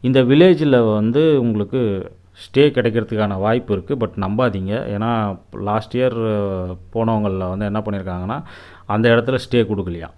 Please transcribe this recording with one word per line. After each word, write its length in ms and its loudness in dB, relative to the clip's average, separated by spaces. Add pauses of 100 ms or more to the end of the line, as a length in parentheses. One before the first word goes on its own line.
இந்த 220 4
வில்லேஜ்ல 680 4
வந்து 460 2
உங்களுக்கு 720 -2 (220)
ஸ்டே 240 -6
கிடைக்கிறதுக்கான 840 0
வாய்ப்பு 340 0
இருக்கு. 220 -4
But 200 -4
நம்பாதீங்க. 720 -2
ஏன்னா 520 -4 (220)
லாஸ்ட் 360 -4
இயர் 800 -2 (160)
போனவங்கள்ல 560 0
வந்து 160 -4
என்ன 140 -2
பண்ணியிருக்காங்கன்னா, 640 -6 (420)
அந்த 240 2
இடத்துல 300 2 (100)
ஸ்டே 140 2
கொடுக்கலையா. 540 -6